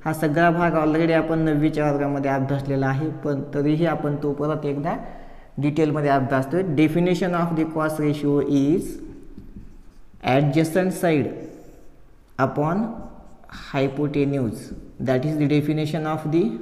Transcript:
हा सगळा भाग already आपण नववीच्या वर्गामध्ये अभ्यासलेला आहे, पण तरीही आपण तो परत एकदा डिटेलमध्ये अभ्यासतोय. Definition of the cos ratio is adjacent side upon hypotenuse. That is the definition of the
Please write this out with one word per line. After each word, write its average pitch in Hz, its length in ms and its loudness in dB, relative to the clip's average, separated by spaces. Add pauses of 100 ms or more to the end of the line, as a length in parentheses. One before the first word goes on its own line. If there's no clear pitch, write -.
हा 160 80 0
सगळा 160 360 4
भाग 170 260 2
already 160 380 4
आपण 160 260 2
नववीच्या 151 520 2
वर्गामध्ये 139 400 0
अभ्यासलेला 135 560 0
आहे, 143 220 0 (140)
पण 139 180 -2 (120)
तरीही 151 320 2
आपण 147 380 0
तो 147 100 0
परत 147 320 -2
एकदा 147 300 -2 (640)
डिटेलमध्ये 147 520 0
अभ्यासतोय. 135 520 0 (140)
Definition 175 600 2
of 170 220 0
the 160 80 2 (100)
cos 156 240 -2
ratio 143 420 2
is 143 480 2 (1400)
adjacent 160 640 2
side 156 360 2 (1120)
upon 156 440 0 (840)
hypotenuse. 139 1000 0 (340)
That 131 240 2
is 151 120 0
the 147 120 2
definition 156 580 0
of 156 260 -2
the 170 100 4 (180)